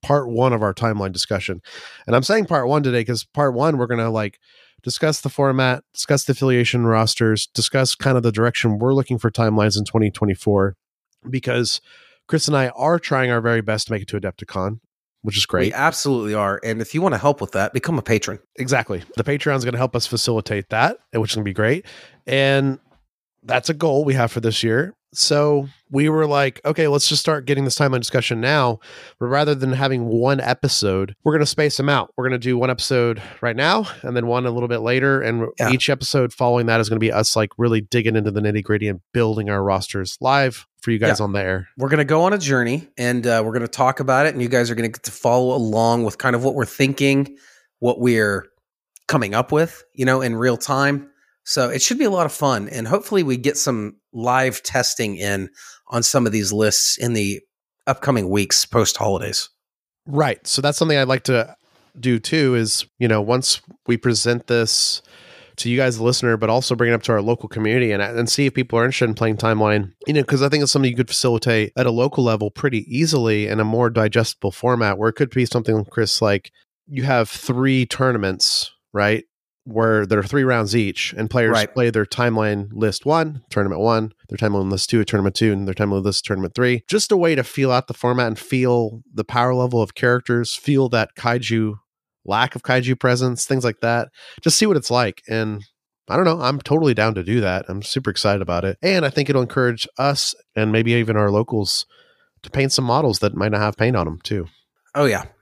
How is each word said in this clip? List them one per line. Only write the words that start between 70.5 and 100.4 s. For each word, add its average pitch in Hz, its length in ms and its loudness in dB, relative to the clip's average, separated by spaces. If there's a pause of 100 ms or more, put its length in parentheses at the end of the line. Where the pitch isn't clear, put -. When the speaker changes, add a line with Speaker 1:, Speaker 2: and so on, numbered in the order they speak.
Speaker 1:
it's 135 80 0
something 135 180 4
you 117 80 -4
could 123 120 0
facilitate 113 680 0
at 127 80 2
a 123 60 2
local 127 320 0
level 107 260 0
pretty - 380 -4
easily 117 600 0
in 107 120 -2
a 107 60 2
more 113 260 2
digestible 110 600 0
format 113 460 0
where 110 120 2
it 110 40 -6
could 139 160 0
be 123 160 0
something, 110 400 0
Chris, - 360 -2
like 101 300 0 (360)
you 135 160 -6
have 127 260 2
three 131 560 0
tournaments, 110 840 -2 (220)
right? 104 320 2 (400)
Where 110 420 2
there 104 120 2
are 98 40 0
three 135 200 0
rounds 117 320 0
each, - 380 -2
and 110 160 -4
players 117 240 2
Speaker 2:
Right. 104 200 0
Speaker 1:
play 120 160 2
their 110 160 0
Timeline 107 680 0
List 107 320 -2
one, 151 440 0
Tournament 95 300 -2
one, 110 320 2 (160)
their 101 100 -10
Timeline 101 320 0
List 98 200 -2
two, 110 160 2
Tournament 98 300 0
two, 110 180 2
and 98 120 -4
their 95 100 -6
Timeline 101 280 0
List 98 220 -2
Tournament 95 300 -4
three. 123 340 0
Just 208 240 0
a 196 40 2
way 170 180 2
to 131 100 -2
feel 135 260 -2
out 123 160 0
the 120 60 -8
format 123 340 0
and 110 120 -4
feel 120 640 0 (120)
the 113 100 -6
power 123 300 0
level 123 280 2
of 101 140 -2
characters, 120 580 0
feel 135 360 0
that 113 260 0
kaiju, 113 600 -2 (500)
lack 110 300 0
of - 80 -10
kaiju 127 360 0
presence, 123 460 0
things 131 180 -2
like 117 160 -2
that. 117 300 0 (320)
Just - 160 2
see 220 80 4
what 202 100 4
it's 127 160 -2
like. 120 380 0
And 107 340 -2 (460)
I 117 80 0
don't 185 80 2
know, 170 160 2
I'm 131 180 0
totally 147 340 2
down 107 220 2
to 92 80 -4
do 107 160 0
that. 95 300 -2
I'm 98 140 -6
super - 260 -4
excited 101 320 0
about 87 240 -2
it. 95 160 -4
And 180 240 0
I 135 40 0
think 139 200 -2
it'll 135 120 2
encourage 123 460 -2 (100)
us 139 380 -2 (220)